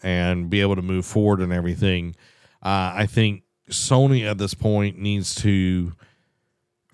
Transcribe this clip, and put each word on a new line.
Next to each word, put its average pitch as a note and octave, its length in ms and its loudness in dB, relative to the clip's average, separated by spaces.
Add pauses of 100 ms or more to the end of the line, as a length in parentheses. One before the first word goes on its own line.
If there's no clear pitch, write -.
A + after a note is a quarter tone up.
and F2+ 480 -2
be G2+ 100 2
able G2 140 2
to F#2 80 -2
move F#2 240 -4
forward G#2 320 2
and F2+ 140 -2
everything. F2 640 -2 (480)
Uh, F#2+ 320 0
I G#2 100 0
think G#2 380 0 (260)
Sony C3 580 2
at G#2 100 -2
this G2 160 -4
point G2+ 440 0
needs G2+ 380 -4
to F#2 560 0 (1000)